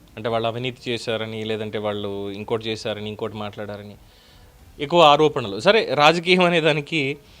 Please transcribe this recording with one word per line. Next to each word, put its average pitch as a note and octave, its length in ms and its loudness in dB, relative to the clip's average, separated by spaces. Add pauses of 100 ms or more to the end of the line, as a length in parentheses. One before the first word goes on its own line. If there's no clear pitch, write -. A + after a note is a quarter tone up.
(160)
అంటే A2+ 120 -6
వాళ్ళు A2+ 200 0
అవినీతి B2 420 -6
చేశారని, A2 540 -6
లేదంటే G#2+ 340 -6
వాళ్ళు G#2 520 -6
ఇంకోటి A2 360 -6
చేశారని, G#2+ 420 -6
ఇంకోటి G#2+ 280 -8
మాట్లాడారని, G#2 580 -12 (840)
ఎక్కువ C#3+ 220 4
ఆరోపణలు. C#3+ 580 4
సరే, G3 340 2
రాజకీయం E3+ 500 4
అనే F3 160 4
దానికి D3 580 0 (220)